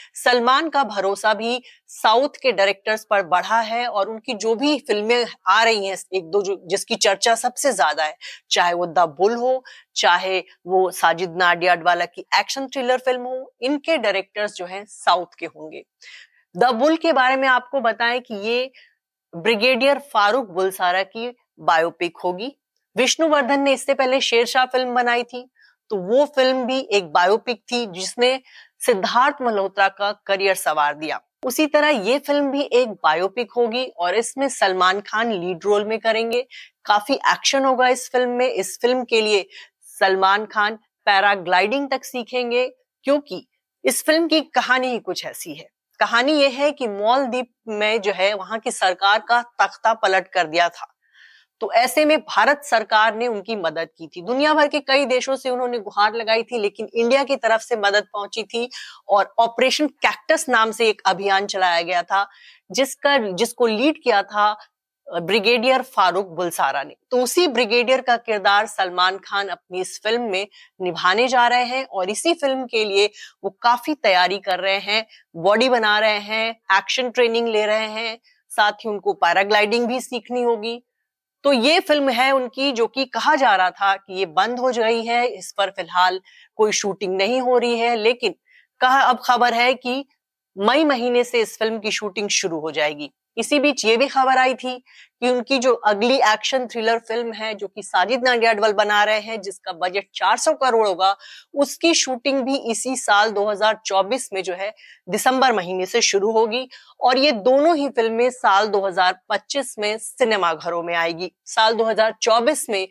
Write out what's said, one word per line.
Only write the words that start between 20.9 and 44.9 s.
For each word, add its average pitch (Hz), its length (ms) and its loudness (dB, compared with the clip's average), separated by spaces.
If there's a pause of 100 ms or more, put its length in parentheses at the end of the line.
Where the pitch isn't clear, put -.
की 226 260 -10 (300)
बायोपिक 165 580 0
होगी। 185 360 -6 (420)
विष्णुवर्धन 277 640 2
ने 277 120 2
इससे 262 220 -2
पहले 262 280 0
शेरशाह 240 440 0
फिल्म 254 280 -2
बनाई 240 300 0
थी, 247 240 -14 (420)
तो 214 80 -2
वो 226 280 2
फिल्म 262 380 0
भी 262 180 -2
एक 185 300 -2
बायोपिक 208 500 0
थी 240 260 -4
जिसने 240 520 -2 (400)
सिद्धार्थ 247 600 0
मल्होत्रा 196 480 0
का 202 200 -4 (160)
करियर 196 280 0
संवार 151 400 0
दिया। 147 260 -8 (220)
उसी 262 240 0
तरह 294 220 2 (120)
ये 233 180 0
फिल्म 285 320 -2
भी 285 120 -2
एक 240 320 2
biopic 180 580 -2
होगी 240 320 -2 (120)
और 175 180 -2
इसमें 262 340 -2
सलमान 185 520 2
खान 226 320 -4
lead 175 320 -6
role 208 200 2
में 220 140 -4
करेंगे। 226 420 -2 (440)
काफी 208 300 0
action - 500 0
होगा 254 240 2
इस 254 220 0
film 247 200 0
में। 247 160 0
इस - 360 -6
film 247 220 0
के 226 160 2
लिए 208 240 2 (520)
सलमान 190 500 2
खान 214 320 -2 (280)
paragliding 202 840 2
तक 262 140 -4
सीखेंगे, 247 640 -4 (380)
क्योंकि 277 420 -2 (380)
इस - 200 0
film 320 240 2
की 302 140 2
कहानी 254 460 -2
ही 240 120 -4